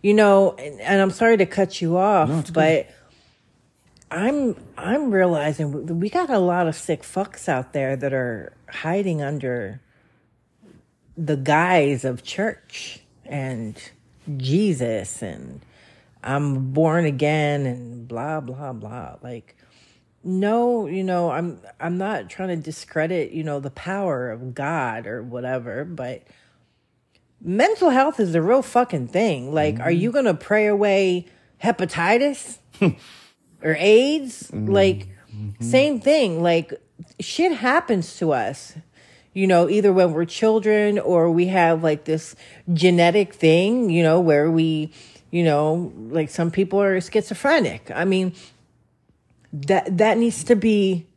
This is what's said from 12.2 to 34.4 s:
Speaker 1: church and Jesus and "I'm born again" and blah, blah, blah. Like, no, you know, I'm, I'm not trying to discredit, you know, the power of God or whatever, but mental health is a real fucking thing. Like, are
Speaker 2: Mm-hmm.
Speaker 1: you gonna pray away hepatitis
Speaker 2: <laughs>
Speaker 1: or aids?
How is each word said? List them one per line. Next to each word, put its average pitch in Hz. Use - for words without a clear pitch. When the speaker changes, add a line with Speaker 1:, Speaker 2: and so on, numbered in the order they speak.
Speaker 1:
church -
and 127
Jesus 131
and 67
"I'm 135
born 160
again" 147
and 120
blah, 123
blah, 135
blah. 107
Like, 120
no, 214
you 190
know, 175
I'm, 160
I'm 170
not 185
trying 190
to 175
discredit, 156
you 160
know, 147
the 139
power 170
of 123
God 127
or 113
whatever, 123
but 131
mental 311
health 269
is 175
a 165
real 240
fucking 175
thing. 147
Like, 151
are -
Speaker 2:
Mm-hmm. 170
Speaker 1:
you 233
gonna 240
pray 214
away 196
hepatitis 226
Speaker 2:
<laughs> -
Speaker 1:
or 156
aids? 254